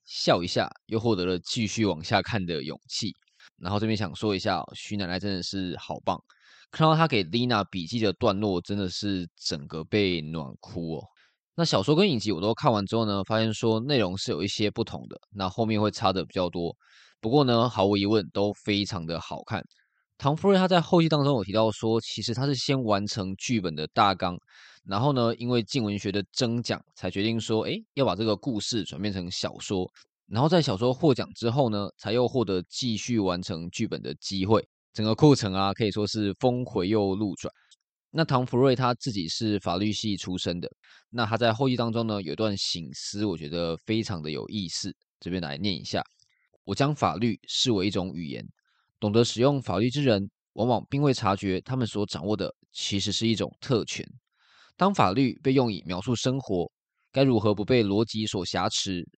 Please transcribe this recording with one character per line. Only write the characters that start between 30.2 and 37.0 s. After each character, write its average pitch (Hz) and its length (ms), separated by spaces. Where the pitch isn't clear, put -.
然 110 160
后 156 60
在 170 140
小 120 120
说 117 160
获 127 240
奖 104 200
之 117 160
后 131 180
呢， 104 180
才 101 140
又 123 140
获 123 160
得 92 280
继 117 260
续 117 220
完 90 240
成 85 260
剧 110 180
本 - 140
的 67 140
机 92 320
会。 104 200
整 110 100
个 110 100
过 147 220
程 101 160
啊， 98 220
可 117 100
以 104 60
说 104 160
是 101 340
峰 123 240
回 95 240
又 101 260